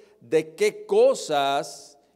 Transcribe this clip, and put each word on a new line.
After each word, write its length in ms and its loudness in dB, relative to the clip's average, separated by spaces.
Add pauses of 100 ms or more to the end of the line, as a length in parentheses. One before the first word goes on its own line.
(200)
de 340 -2
qué 320 -2
cosas 1120 0 (180)